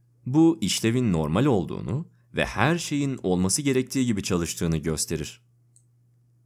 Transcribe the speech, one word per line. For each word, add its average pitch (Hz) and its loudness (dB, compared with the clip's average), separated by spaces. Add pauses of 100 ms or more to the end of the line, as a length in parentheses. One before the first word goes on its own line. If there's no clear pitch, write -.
(260)
Bu 160 4
işlevin 113 0
normal 80 0
olduğunu 95 -2 (260)
ve 80 0
her 151 0
şeyin 143 -4
olması 92 0
gerektiği 131 4
gibi 101 0
çalıştığını 85 -2
gösterir. 78 -4 (1040)